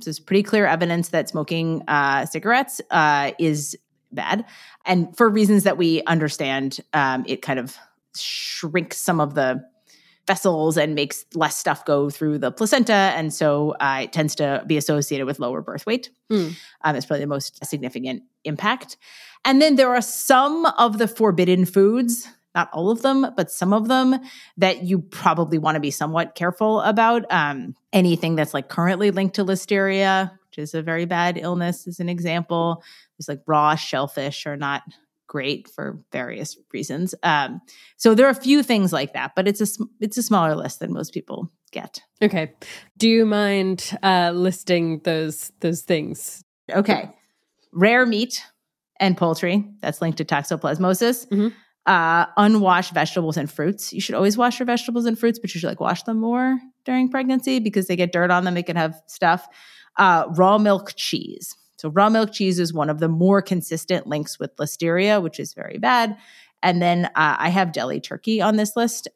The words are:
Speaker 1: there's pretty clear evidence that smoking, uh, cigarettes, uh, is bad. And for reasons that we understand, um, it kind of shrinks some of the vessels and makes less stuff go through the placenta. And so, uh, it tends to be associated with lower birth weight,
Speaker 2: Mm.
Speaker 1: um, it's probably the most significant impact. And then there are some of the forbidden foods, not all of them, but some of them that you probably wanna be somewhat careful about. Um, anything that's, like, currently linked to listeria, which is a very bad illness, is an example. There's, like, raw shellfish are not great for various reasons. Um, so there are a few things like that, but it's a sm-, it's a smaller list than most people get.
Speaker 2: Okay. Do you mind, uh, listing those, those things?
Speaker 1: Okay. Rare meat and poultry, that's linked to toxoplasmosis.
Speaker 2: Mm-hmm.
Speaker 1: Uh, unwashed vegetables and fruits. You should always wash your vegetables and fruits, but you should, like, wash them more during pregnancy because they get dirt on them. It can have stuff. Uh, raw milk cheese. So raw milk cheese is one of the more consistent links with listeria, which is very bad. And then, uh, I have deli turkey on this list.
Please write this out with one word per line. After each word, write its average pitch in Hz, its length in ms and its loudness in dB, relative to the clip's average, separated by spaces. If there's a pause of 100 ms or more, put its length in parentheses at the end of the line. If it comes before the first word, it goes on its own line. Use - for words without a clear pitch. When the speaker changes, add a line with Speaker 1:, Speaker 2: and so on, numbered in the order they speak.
Speaker 1:
there's 151 100 -8
pretty 196 240 2
clear 208 220 2
evidence 170 440 0
that 160 200 -2
smoking, 165 580 -4
uh, 139 380 2
cigarettes, 233 560 -2 (100)
uh, 147 480 2
is 151 380 -2 (340)
bad. 202 320 -4 (420)
And 180 300 0
for 233 140 6
reasons 208 340 4
that 175 140 2
we 165 300 2
understand, 143 720 -2 (100)
um, 131 340 0
it - 160 -6
kind 135 160 -4
of 123 200 -8 (400)
shrinks - 840 -6
some 170 220 0
of 143 120 -2
the 131 300 0 (640)
vessels 165 500 2
and 156 160 2
makes 143 400 -4
less 156 240 -2
stuff - 280 -4
go 143 240 2
through 151 280 -2
the 127 140 -4
placenta. 226 420 2
And 160 400 2
so, 151 460 0
uh, 135 240 0
it - 100 -10
tends 156 220 -2
to 139 320 -2
be 156 100 2
associated 147 480 -2
with 143 140 -6
lower 139 220 -4
birth - 240 -10
weight, 247 240 -4 (200)
Speaker 2:
Mm. 175 260 -2 (280)
Speaker 1:
um, 151 120 0
it's 143 100 -6
probably 143 180 -2
the 147 40 -4
most 139 380 -8
significant 131 580 -8 (200)
impact. 202 540 -4 (480)
And 262 160 4
then 302 140 6
there 254 140 6
are 247 120 4
some 285 640 2 (120)
of 220 220 4
the 226 80 2
forbidden 185 580 2
foods, 233 640 2 (260)
not 175 200 -2
all 175 180 0
of 233 100 -2
them, 269 340 2
but 175 160 -2
some 190 220 0
of 220 140 2
them 262 320 2 (380)
that 185 260 2
you 185 160 0
probably 160 580 0
wanna 156 220 0
be 143 120 -2
somewhat 160 440 -4
careful 208 460 0
about. 226 500 2
Um, 147 440 -2 (160)
anything 170 440 2
that's, 151 180 0
like, 139 160 -4
currently 185 420 0
linked 190 240 -2
to 208 100 0
listeria, 190 840 0 (180)
which - 100 -14
is 151 160 -8
a 160 80 -4
very 165 220 -4
bad 175 320 0
illness, 175 500 -4
is 175 120 -10
an 175 100 -4
example. 170 760 -2 (340)
There's, 156 120 -16
like, 143 180 -10
raw 151 280 4
shellfish 143 680 -6
are 147 120 -8
not 139 260 -4 (440)
great 143 420 -6
for 143 300 -10 (120)
various 123 460 -10 (160)
reasons. 156 480 -6
Um, 143 400 0 (360)
so 226 180 6
there 247 100 8
are 277 60 6
a - 40 0
few 277 280 4
things 202 280 2
like 147 220 -2
that, 131 220 -6
but 190 120 0
it's 202 140 0
a 208 60 0
sm-, - 160 -8 (160)
it's - 180 -6
a 240 60 -2
smaller 165 320 2
list 151 240 -8
than 170 120 -6
most - 220 -8
people - 380 -10 (200)
get. - 300 -14 (180)
Speaker 2:
Okay. 185 340 0 (440)
Do 226 100 2
you 226 200 6
mind, 202 720 0
uh, 180 320 4
listing 175 720 0
those, 160 560 -4
those 165 240 -2
things? - 600 -4 (280)
Speaker 1:
Okay. 202 400 0 (600)
Rare 233 360 4
meat 226 360 -2 (560)
and 190 160 4
poultry, 175 480 0 (180)
that's - 200 -6
linked 160 160 -2
to 156 80 -4
toxoplasmosis. 180 1040 0
Speaker 2:
Mm-hmm. 208 200 0 (360)
Speaker 1:
Uh, 170 400 4 (120)
unwashed 202 560 4
vegetables 160 440 -2
and 143 140 -4
fruits. 180 420 -4
You 190 80 -6
should - 140 -6
always 196 220 0
wash 247 220 2
your 254 60 -4
vegetables 240 400 -2
and 233 120 0
fruits, 233 220 0
but 196 140 -8
you 170 60 -8
should, 165 80 -4
like, - 120 -6
wash - 240 -2
them 220 160 -4
more 247 400 0 (260)
during 254 240 0
pregnancy 262 500 0
because 202 280 -2
they 180 80 -2
get 175 160 0
dirt 180 200 2
on 180 140 2
them. 180 120 -2
It 175 80 -4
can 170 100 -4
have 160 320 -2
stuff. - 400 0 (500)
Uh, 180 280 4 (100)
raw 190 220 6
milk 202 380 2
cheese. - 600 -8 (220)
So 156 120 -8
raw 196 200 4
milk 220 240 2
cheese 190 260 0
is 165 140 -2
one 151 160 0
of 151 100 -4
the 165 80 2
more 180 340 4
consistent 180 640 -4
links 151 320 -6
with - 200 -10
listeria, 180 640 0
which 156 160 -8
is - 140 -10
very - 240 -12
bad. 233 400 0 (440)
And 175 200 2
then, 175 240 2
uh, 151 340 2
I 156 100 0
have 180 220 0
deli 147 300 -4
turkey - 400 -4
on 214 160 2
this 214 180 0
list. 233 400 -2